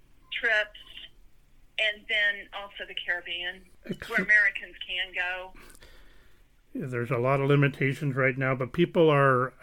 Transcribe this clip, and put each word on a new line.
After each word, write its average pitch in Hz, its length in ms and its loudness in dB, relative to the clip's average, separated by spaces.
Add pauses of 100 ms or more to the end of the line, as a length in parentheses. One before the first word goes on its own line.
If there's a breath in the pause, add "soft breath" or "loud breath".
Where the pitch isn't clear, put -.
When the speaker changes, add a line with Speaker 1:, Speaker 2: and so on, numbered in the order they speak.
(340)
Speaker 1:
trips 214 480 -2 (960)
and 214 300 -2
then 208 480 -2
also 202 320 -14
the 190 80 -12
Caribbean, 175 640 -8 (240)
Speaker 2:
Excellent. - 240 -10
Speaker 1:
where 220 160 -2
Americans 196 560 2
can 185 320 -8
go. 185 400 -6 (1200 loud breath)
Speaker 2:
Yeah, 214 160 -8
there's 120 220 -4
a 127 80 -2
lot 135 220 2
of 139 80 0
limitations 143 680 2
right 131 200 2
now, 135 180 0
but 127 180 -6
people 170 380 4
are 135 420 4 (100)